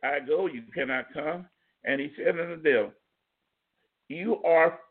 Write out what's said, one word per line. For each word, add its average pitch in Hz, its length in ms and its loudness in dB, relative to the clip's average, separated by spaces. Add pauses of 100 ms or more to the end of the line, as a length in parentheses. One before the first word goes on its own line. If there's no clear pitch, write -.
I 143 160 -2
go, 151 280 0
you 127 140 -10 (120)
cannot 131 400 -4
come.'" 160 360 -6 (340)
And 135 160 0
he 143 160 -8
said - 240 0
unto 170 220 -6
them, 120 320 2 (1120)
"You 190 360 -4
are 165 360 6 (120)